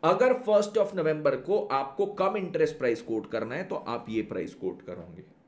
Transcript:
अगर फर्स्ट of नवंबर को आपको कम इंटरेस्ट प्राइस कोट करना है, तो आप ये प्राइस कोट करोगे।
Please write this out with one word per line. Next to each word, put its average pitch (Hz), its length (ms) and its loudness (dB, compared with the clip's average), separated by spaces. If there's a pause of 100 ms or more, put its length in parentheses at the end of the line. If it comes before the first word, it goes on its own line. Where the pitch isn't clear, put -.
अगर 202 300 6
फर्स्ट 208 440 2
of 190 180 2
नवंबर 151 400 2
को 175 360 -2
आपको 139 340 0
कम 196 320 0
इंटरेस्ट 165 400 0
प्राइस 117 240 0
कोट 110 300 -4
करना 113 240 -4
है, 160 80 -4
तो - 120 -6
आप - 340 -6
ये 110 120 0
प्राइस 87 340 -6
कोट 92 260 -6
करोगे। 85 680 -14